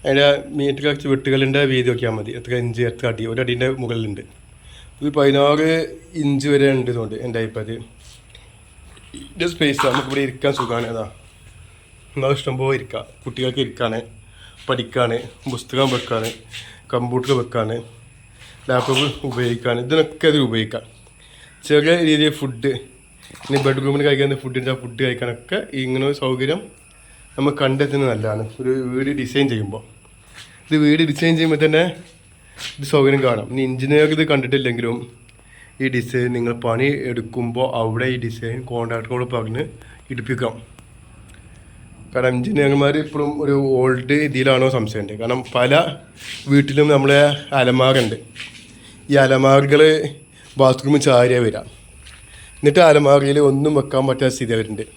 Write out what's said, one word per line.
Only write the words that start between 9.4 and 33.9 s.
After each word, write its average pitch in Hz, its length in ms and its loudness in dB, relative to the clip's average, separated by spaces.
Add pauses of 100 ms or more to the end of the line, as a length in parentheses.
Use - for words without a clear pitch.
സ്പേസ് 143 340 0
നമുക്കിവിടെ 131 400 -2
ഇരിക്കാൻ 135 320 -2
സുഖമാണ്. 117 340 -2
അതാ 110 120 -6 (1080)
എന്നാൽ 139 240 0
ഇഷ്ടം 127 240 -6
പോലെ 135 160 0
ഇരിക്കാം, 113 260 -10 (200)
കുട്ടികൾക്ക് 127 420 -4
ഇരിക്കാണ്, 113 340 -4 (680)
പഠിക്കാണ്, 120 500 -2 (340)
പുസ്തകം 127 440 -2
വെക്കാണ്, 113 340 -4 (640)
കമ്പ്യൂട്ടർ 123 400 -2 (100)
വെക്കാണ്, 117 360 -4 (920)
ലാപ്ടോപ്പ് 131 380 0 (220)
ഉപയോഗിക്കാണ്, 120 560 -2
ഇതിനൊക്കെ 156 460 0
അതിൽ 143 160 2
ഉപയോഗിക്കാം. 110 360 -4 (840)
ചെറിയ 151 280 4 (140)
രീതിയിൽ 151 300 2
ഫുഡ്, 131 320 -4 (720)
ഇനി 139 180 0
ബെഡ്റൂമിൽ 139 420 0
കഴിക്കുന്ന 139 360 2
ഫുഡിൻ്റെ 131 380 -4
ഫുഡ് 120 240 -14
കഴിക്കാനൊക്കെ 120 540 -4 (240)
ഇങ്ങനെ 131 260 -2
ഒരു 143 120 -2
സൗകര്യം 135 400 -2 (760)
നമ്മൾ 139 240 2
കണ്ടെത്തുന്നത് 135 500 0
നല്ലതാണ് 110 340 -4 (160)
ഒരു 131 120 -2 (200)
വീട് 135 180 -2 (100)
ഡിസൈൻ 131 320 0
ചെയ്യുമ്പോൾ. 107 300 -6 (840)
ഇത് 156 180 0
വീട് 156 260 4
ഡിസൈൻ 165 280 2
ചെയ്യുമ്പോൾ 160 260 2
തന്നെ 156 180 4 (960)
ഇത് 143 160 -12
സൗകര്യം 139 340 4
കാണാം. 107 260 0
ഇനി 131 160 -4
എഞ്ചിനീയർ 139 480 2